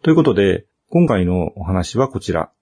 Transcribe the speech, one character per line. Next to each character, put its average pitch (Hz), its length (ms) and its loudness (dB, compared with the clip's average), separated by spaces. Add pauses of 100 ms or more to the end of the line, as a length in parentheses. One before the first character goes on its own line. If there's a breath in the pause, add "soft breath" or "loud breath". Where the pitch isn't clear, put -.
と - 80 2
い 160 40 4
う - 20 6
こ 160 80 4
と 139 100 2
で、 98 320 0 (240)
今 175 160 2
回 98 220 0
の 90 280 -2
お 92 80 -12
話 92 360 -4
は 135 80 0
こ 98 120 -8
ち 95 140 -6
ら 82 160 -4 (120)